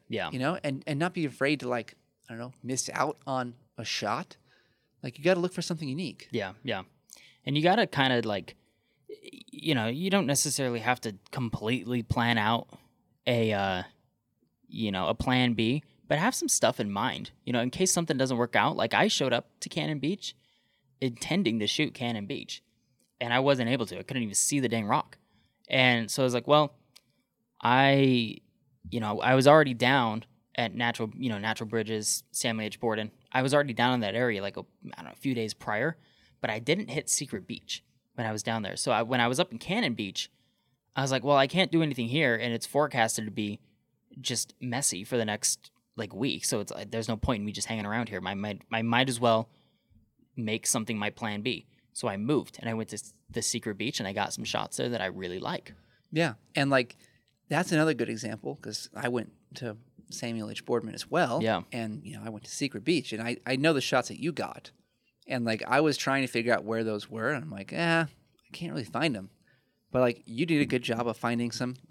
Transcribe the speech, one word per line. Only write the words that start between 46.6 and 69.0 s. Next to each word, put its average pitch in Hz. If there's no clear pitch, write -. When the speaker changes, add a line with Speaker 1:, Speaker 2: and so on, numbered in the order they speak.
Speaker 1:
it's, 101
like, 101
there's 113
no 113
point 110
in 104
me 104
just -
hanging 110
around 110
here. 101
My, 98
my, 101
I 113
might 117
as 120
well 113
make 110
something 110
my 104
plan 104
B." 117
So -
I 98
moved, 113
and 113
I 113
went 110
to 107
s-, -
the 113
Secret 107
Beach, 110
and 101
I 98
got 104
some -
shots -
there 127
that 120
I 95
really 92
like. -
Speaker 2:
Yeah, 156
and, 139
like, 127
that's 165
another 156
good 120
example, 113
'cause -
I 117
went 120
to 110
Samuel 113
H. -
Boardman 117
as -
well. 139
Speaker 1:
Yeah. 110
Speaker 2:
And, 110
you 147
know, 104
I 113
went 107
to -
Secret 123
Beach, 156
and 110
I, 123
I 131
know 156
the 139
shots 127
that -
you 156
got. -
And, 123
like, 110
I 131
was 151
trying 135
to 123
figure 117
out 113
where 113
those 107
were, 113
and 151
I'm 160
like, 98
"Eh, 165
I 147
can't 170
really 127
find 127